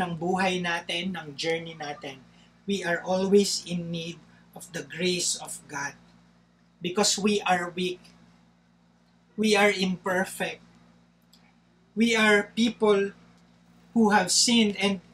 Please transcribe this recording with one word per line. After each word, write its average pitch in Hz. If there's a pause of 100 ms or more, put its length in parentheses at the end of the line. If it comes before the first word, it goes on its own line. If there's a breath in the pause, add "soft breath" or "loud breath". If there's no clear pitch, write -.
ng 170
buhay 185
natin, 175
ng 151
journey 165
natin, 147 (460 soft breath)
we 196
are 170
always 190
in 170
need 165 (380 soft breath)
of -
the 151
grace 180
of -
God. 143 (880)
Because 202
we 202
are 180
weak. 180 (1400)
We 214
are 202
imperfect. 185 (1300)
We 226
are 208
people 208 (840)
who 214
have 190
sinned 220
and 196 (100)